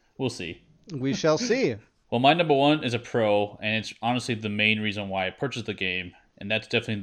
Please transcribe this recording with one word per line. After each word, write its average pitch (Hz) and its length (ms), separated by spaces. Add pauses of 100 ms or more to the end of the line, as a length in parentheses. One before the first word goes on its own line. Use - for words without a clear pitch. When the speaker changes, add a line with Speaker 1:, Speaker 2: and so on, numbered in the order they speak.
(180)
Speaker 1:
We'll 131 120
see. 87 320 (320)
Speaker 2:
We 135 200
shall 156 240
see. 233 420
<laughs> - 40 (260)
Speaker 1:
Well, 117 100
my 139 140
number 165 180
one 147 320
is 120 80
a 120 60
pro, 104 640
and 107 140
it's 107 260
honestly 120 320
the 107 160
main 107 300
reason 104 280
why 95 180
I 92 40
purchased 120 340
the 110 80
game, 92 400 (240)
and 101 140
that's 110 180
definitely 110 340